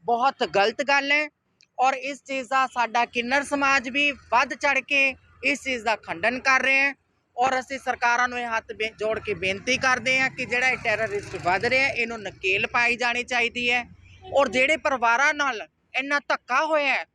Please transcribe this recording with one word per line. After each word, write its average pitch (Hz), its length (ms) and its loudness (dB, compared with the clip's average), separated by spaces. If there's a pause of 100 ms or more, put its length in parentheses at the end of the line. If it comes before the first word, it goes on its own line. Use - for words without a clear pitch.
ਬਹੁਤ 240 380 2 (120)
ਗਲਤ 214 320 2
ਗੱਲ 277 240 2
ਹੈ 294 160 2 (500)
ਔਰ 262 180 4
ਇਸ 262 280 -10
ਚੀਜ਼ 262 260 -6
ਦਾ 262 200 2
ਸਾਡਾ 233 380 0
ਕਿੰਨਰ 247 380 -2
ਸਮਾਜ 277 440 0
ਵੀ 285 220 0 (200)
ਵੱਧ 254 240 2
ਚੜ੍ਹ 269 280 0
ਕੇ 277 200 0 (400)
ਇਸ 277 200 -2
ਚੀਜ਼ 254 200 -6
ਦਾ 220 140 2
ਖੰਡਨ 202 440 -4
ਕਰ 262 220 2
ਰਿਹਾ 269 200 2
ਹੈ 277 100 0 (440)
ਔਰ 262 220 0
ਅਸੀਂ 262 200 -10
ਸਰਕਾਰਾਂ 240 480 0
ਨੂੰ 247 120 -4
ਇਹ 240 80 -6
ਹੱਥ 226 260 -6
ਬੇ-, 214 180 -4
ਜੋੜ 214 280 -4
ਕੇ 214 160 -6
ਬੇਨਤੀ 190 440 -2
ਕਰਦੇ 262 400 2
ਹਾਂ 262 100 2
ਕਿ 254 160 -8
ਜਿਹੜਾ 247 240 0
ਇਹ 240 80 -2
ਟੈਰਰਿਸਟ 208 680 -4
ਵੱਧ 185 220 0
ਰਿਹਾ 254 180 2
ਹੈ, 269 80 2
ਇਹਨੂੰ 233 300 -4
ਨਕੇਲ 196 460 -2
ਪਾਈ 240 300 2
ਜਾਣੀ 240 280 -2
ਚਾਹੀਦੀ 240 460 -2
ਹੈ 240 120 0 (480)
ਔਰ 277 180 4
ਜਿਹੜੇ 262 300 2
ਪਰਿਵਾਰਾਂ 262 540 2
ਨਾਲ 277 280 -2 (340)
ਇੰਨਾ 277 320 -2
ਧੱਕਾ 285 380 0
ਹੋਇਆ 302 240 0
ਹੈ 196 260 0